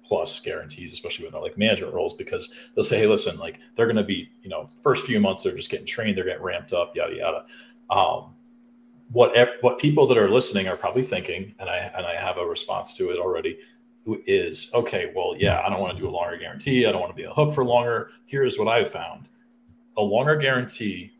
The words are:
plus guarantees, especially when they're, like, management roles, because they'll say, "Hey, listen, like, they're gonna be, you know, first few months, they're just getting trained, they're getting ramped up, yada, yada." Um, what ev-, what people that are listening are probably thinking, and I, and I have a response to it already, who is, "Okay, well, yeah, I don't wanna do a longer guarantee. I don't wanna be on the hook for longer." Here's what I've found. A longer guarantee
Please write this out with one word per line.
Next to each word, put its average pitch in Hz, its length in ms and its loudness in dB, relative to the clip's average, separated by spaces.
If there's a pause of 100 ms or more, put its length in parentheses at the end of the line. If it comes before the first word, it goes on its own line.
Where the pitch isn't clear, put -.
plus 82 360 -4 (100)
guarantees, 85 440 -12
especially 85 320 -10
when 80 80 -16
they're, 80 160 -8
like, - 80 -12
management 101 360 0
roles, 87 200 -2 (100)
because - 200 -6 (300)
they'll - 180 2
say, 110 100 2
"Hey, 107 140 6
listen, - 200 -2 (100)
like, 85 100 -10 (200)
they're 117 160 2
gonna 107 120 2 (120)
be, 87 40 -6 (240)
you 98 100 -16
know, 78 80 -6 (260)
first 131 220 2
few 107 100 2
months, 98 240 2
they're 92 180 -2
just - 120 -8
getting - 220 -8
trained, 110 200 -2
they're 92 160 -2
getting 85 200 -8
ramped 87 280 -6
up, 87 160 0
yada, 82 260 -4
yada." 82 200 -2 (580)
Um, - 220 2 (960)
what 120 120 8 (120)
ev-, - 240 4
what - 100 6 (100)
people 147 240 6
that 123 140 6
are 98 140 6
listening 101 300 2
are 90 100 -4
probably - 360 0
thinking, 92 280 -6 (180)
and 95 160 -10
I, - 20 -2 (180)
and 92 180 -6
I - 20 -4 (120)
have 90 100 -4
a 87 80 -2 (100)
response 92 420 -6
to 95 140 -2
it 90 140 -2
already, 85 280 -2 (500)
who 110 100 -4 (120)
is, 95 440 0 (120)
"Okay, 95 220 -2 (120)
well, 87 160 -2 (140)
yeah, 90 180 4
I 98 60 0
don't 98 140 -2
wanna 90 200 -6
do 92 40 -4
a 87 120 -6
longer 87 180 -4
guarantee. 117 480 0
I 104 60 4
don't 92 140 -2
wanna 85 160 -10
be 82 40 -10
on - 80 -14
the 147 60 2
hook 147 180 4
for 131 60 2 (120)
longer." 117 220 2 (360)
Here's 127 260 2
what 107 160 2
I've 104 140 2 (120)
found. 78 200 -12 (760)
A 107 80 2 (100)
longer 147 200 4 (120)
guarantee 117 500 -2 (220)